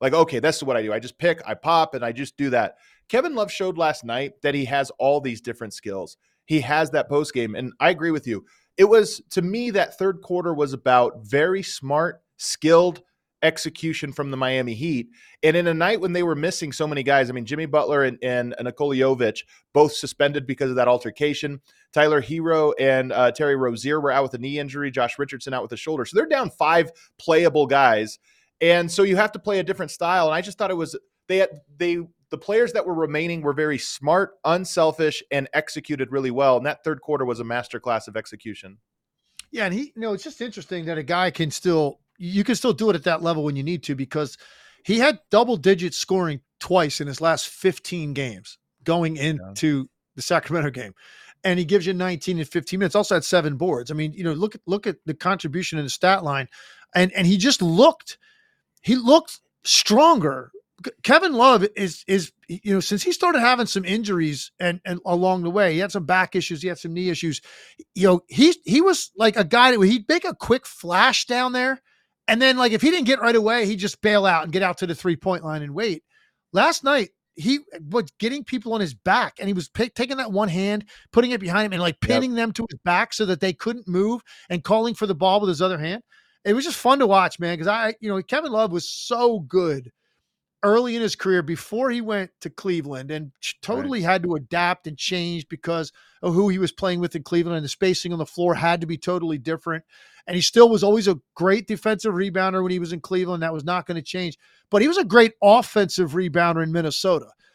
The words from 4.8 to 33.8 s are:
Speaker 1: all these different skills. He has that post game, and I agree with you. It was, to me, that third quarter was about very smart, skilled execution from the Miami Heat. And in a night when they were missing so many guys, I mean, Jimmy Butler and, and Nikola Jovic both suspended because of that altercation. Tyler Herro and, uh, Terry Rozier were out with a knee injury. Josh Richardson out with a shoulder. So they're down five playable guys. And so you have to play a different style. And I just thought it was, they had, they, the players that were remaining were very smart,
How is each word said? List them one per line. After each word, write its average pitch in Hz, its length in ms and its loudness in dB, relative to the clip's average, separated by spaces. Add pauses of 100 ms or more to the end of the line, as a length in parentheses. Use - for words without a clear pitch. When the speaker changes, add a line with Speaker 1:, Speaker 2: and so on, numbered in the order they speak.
Speaker 1:
all 139 220 2
these 123 200 -6
different 113 340 -12
skills. 95 420 -12 (300)
He 156 140 0
has 147 300 0
that 143 180 -2
post 143 260 -2
game, 113 200 -4
and 123 260 -8
I 156 100 2
agree 165 200 -4
with 151 160 -4
you. 107 180 -6 (340)
It 190 60 8
was, 214 360 4 (100)
to 180 120 -2
me, 226 280 -4
that 190 280 -2
third 190 240 -4
quarter 175 320 -4
was 143 180 -2
about 123 540 2
very 160 360 0
smart, 147 600 -4 (160)
skilled 170 640 2 (400)
execution 160 680 -4
from 139 180 -6
the 135 60 -6
Miami 131 360 -2
Heat. 123 360 -6 (340)
And 156 140 4
in 175 100 2
a 170 80 2
night 175 260 0
when 180 120 -2
they 175 100 0
were 165 140 0
missing 156 360 -6
so 156 140 -4
many 147 160 -4
guys, 135 260 4
I 123 40 -6
mean, 127 120 -8
Jimmy 147 220 -6
Butler 143 380 2
and, 123 180 -2
and 123 400 -2
Nikola 139 320 -4
Jovic 127 460 0 (340)
both 147 200 6
suspended 143 520 -2
because 131 240 -4
of 127 60 -4
that 123 120 4
altercation. 143 720 -2 (320)
Tyler 151 300 4
Herro 156 560 0
and, 131 340 2
uh, 123 200 4
Terry 143 240 0
Rozier 131 440 -2
were 143 120 0
out 139 100 2
with 131 120 -4
a 123 40 -10
knee 139 220 -8
injury. 139 320 -8
Josh 120 260 -2
Richardson 135 340 -8
out 127 100 -4
with 117 100 -10
a 117 40 -10
shoulder. 147 280 -6
So 160 120 -12
they're 254 100 2
down 269 240 -2
five 160 420 2 (260)
playable 160 480 4
guys. 120 520 4 (420)
And 170 300 4
so 185 120 0
you 196 140 4
have 214 160 2
to 208 80 -14
play 202 180 -2
a 180 60 -2
different 170 260 -6
style. 175 360 0
And 156 80 0
I 165 60 -2
just 185 160 -12
thought 196 140 -2
it 185 40 -4
was, 160 220 -6 (300)
they 185 120 2
had, 175 220 0 (160)
they, 170 220 -2 (320)
the 156 80 -8
players 226 360 0
that 208 120 -2
were 180 80 -4
remaining 160 480 -4
were 143 100 0
very 151 240 -2
smart, 170 580 -2 (100)